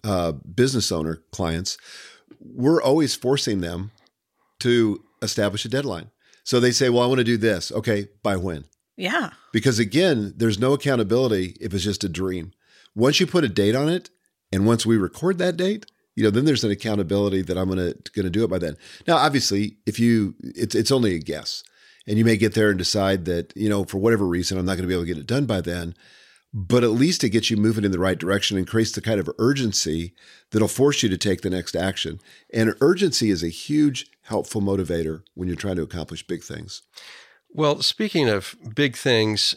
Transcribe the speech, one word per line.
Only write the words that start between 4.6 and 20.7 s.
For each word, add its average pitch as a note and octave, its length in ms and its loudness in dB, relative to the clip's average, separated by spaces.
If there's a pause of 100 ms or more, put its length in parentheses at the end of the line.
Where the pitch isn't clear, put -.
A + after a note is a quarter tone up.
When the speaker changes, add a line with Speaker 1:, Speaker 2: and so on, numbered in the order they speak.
Speaker 1:
to A#2 420 2 (180)
establish G#2 420 -2
a A#2 60 -10
deadline. A2 400 -6 (340)
So B2 180 2
they B2 100 6
say, B2+ 160 2
"Well, A#2+ 160 4
I A#2+ 40 2
wanna B2+ 180 2
do A#2+ 100 2
this." G#2 380 0
Okay, G2+ 340 -2 (160)
by G2 140 0
when? F2 260 -6 (320)
Speaker 2:
Yeah. G#3+ 360 -4 (200)
Speaker 1:
Because A2+ 280 2
again, A#2 580 2
there's G#2+ 200 2
no B2+ 140 2
accountability A#2 880 0
if E2+ 140 -8
it's F#2 100 -2
just G2+ 220 -4
a - 20 -2
dream. F2+ 460 -6 (420)
Once B2+ 240 2
you F3+ 80 2
put F3 160 2
a A#2+ 60 2
date G2+ 260 2
on D3 140 0
it, F3+ 220 -4 (380)
and G2 160 0
once A2+ 200 2
we A2+ 100 4
record E3 440 0
that F3+ 180 0
date, G3+ 300 -2 (280)
you A2 80 -2
know, G#2+ 60 6
then A#2+ 160 2
there's C#3 180 2
an G#2 80 2
accountability G2+ 720 0
that F2 160 -4
I'm F#2 100 0
gonna, F#2 280 -2 (200)
gonna F#2 140 -2
do G#2+ 160 0
it F2+ 40 0
by F2+ 100 -2
then. E2 180 -6 (280)
Now, E3 120 4
obviously, B2+ 680 0
if A2 140 -4
you, A2+ 400 2
it's, - 340 -6